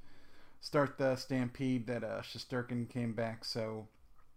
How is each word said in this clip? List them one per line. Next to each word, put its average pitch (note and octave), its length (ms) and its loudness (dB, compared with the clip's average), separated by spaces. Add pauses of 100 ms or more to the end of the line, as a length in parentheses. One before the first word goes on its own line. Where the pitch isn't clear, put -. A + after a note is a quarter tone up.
(600)
start C#3 380 4
the C3 180 6
stampede B2+ 720 2
that, A#2 160 0
uh, G#2 180 -2
Shesterkin A#2+ 640 -2
came A#2+ 240 0
back. A2+ 320 0
So, A2 440 -2 (480)